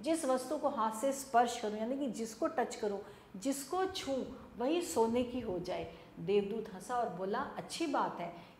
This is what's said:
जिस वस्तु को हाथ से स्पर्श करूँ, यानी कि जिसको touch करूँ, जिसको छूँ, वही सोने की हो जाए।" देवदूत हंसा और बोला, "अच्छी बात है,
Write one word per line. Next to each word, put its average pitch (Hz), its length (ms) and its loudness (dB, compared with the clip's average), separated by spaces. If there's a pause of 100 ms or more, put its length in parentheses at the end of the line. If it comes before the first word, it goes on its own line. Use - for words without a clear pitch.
जिस 320 240 2
वस्तु 262 320 2
को 294 120 2
हाथ 226 220 2
से 277 220 2
स्पर्श 240 480 4
करूँ, 214 180 -2
यानी 240 200 0
कि 285 80 0
जिसको 220 400 -2
touch - 300 0
करूँ, 202 240 -2 (360)
जिसको 277 500 0
छूँ, - 640 -4 (100)
वही 302 240 4
सोने 233 400 4
की 247 180 -4
हो 196 180 -2
जाए।" 175 340 -4 (280)
देवदूत 202 540 2
हंसा 247 220 -4
और 226 120 2
बोला, 190 300 -2
"अच्छी 294 480 -4
बात 240 340 2
है, 160 160 -6 (240)